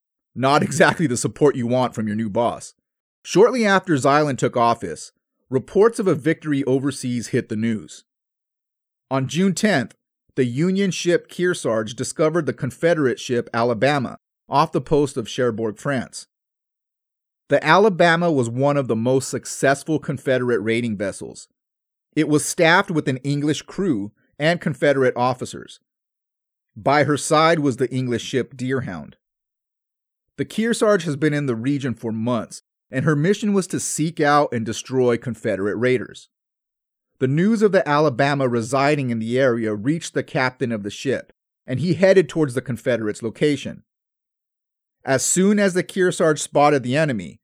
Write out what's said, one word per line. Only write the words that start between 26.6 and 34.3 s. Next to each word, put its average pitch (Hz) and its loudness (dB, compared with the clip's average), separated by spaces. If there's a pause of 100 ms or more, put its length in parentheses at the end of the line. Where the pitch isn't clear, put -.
By 139 2
her 139 0
side 160 4
was 143 0
the 127 0
English 127 -2
ship 123 -4
Deerhound. 123 -6 (1200)
The 139 -4
Kearsarge 220 0
has 156 -4
been 151 0
in 147 -2
the 123 -2
region 131 -2
for 113 -8
months, 110 -4 (260)
and 127 -2
her 160 4
mission 202 0
was 190 0
to 143 -4
seek 160 -4
out 147 4